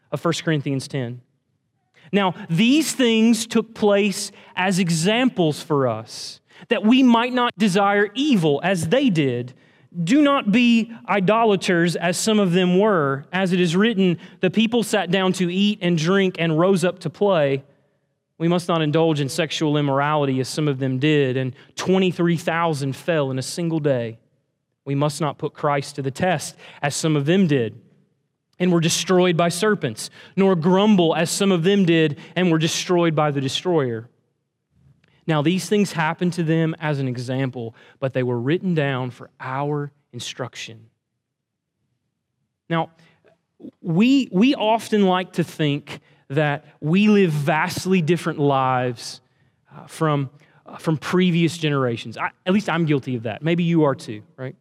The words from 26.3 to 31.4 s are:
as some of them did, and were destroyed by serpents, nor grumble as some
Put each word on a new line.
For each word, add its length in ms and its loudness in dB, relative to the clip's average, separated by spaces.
as 140 -4
some 200 0
of 100 0
them 220 2
did, 340 0
and 120 2
were 80 4
destroyed 560 2
by 140 2
serpents, 600 -2
nor 200 4
grumble 600 4
as 140 -2
some 220 0